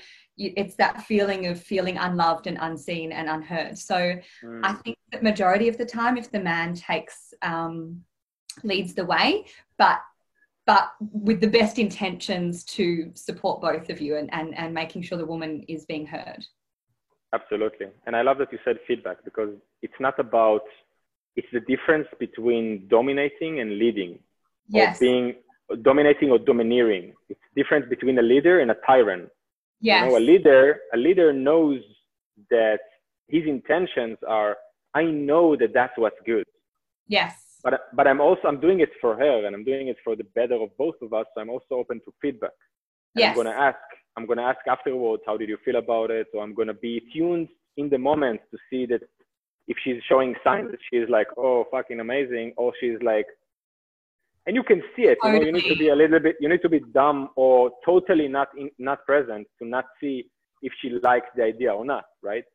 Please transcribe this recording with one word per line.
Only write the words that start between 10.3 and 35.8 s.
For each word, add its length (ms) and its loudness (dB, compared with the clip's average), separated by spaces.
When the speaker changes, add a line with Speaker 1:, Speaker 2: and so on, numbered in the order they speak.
Speaker 1:
but 340 4
with 420 -2
the 60 4
best 320 2
intentions 840 -4
to 520 -4
support 460 -6
both 280 -4
of 100 -12
you 180 -4
and, 160 -8
and, 220 -8
and 180 -8
making 280 -8
sure 160 -10
the 80 -6
woman 420 -8
is 180 -12
being 200 -10
heard. 400 -14
Speaker 2:
Absolutely. 540 -4
And 100 -6
I 60 2
love 160 2
that 140 -4
you 120 -12
said 140 -2
feedback, 380 -6
because 240 -8
it's 180 -14
not 200 -2
about, 420 2
it's 180 -8
the 80 -4
difference 460 0
between 680 -4
dominating 720 0
and 180 -6
leading. 400 -2
Speaker 1:
Yes. 300 4
Speaker 2:
Or 20 -16
being 360 2
dominating 480 4
or 80 6
domineering. 760 2
It's 100 -14
difference 340 0
between 300 0
a 20 6
leader 380 6
and 120 4
a 40 0
tyrant. 440 4
Speaker 1:
Yes. 240 4
Speaker 2:
You 60 2
know, 60 6
a 140 4
leader, 480 8
a 40 0
leader 340 4
knows 500 2
that 300 2
his 180 0
intentions 720 -4
are, 300 -2
"I 80 2
know 520 2
that 180 0
that's 240 0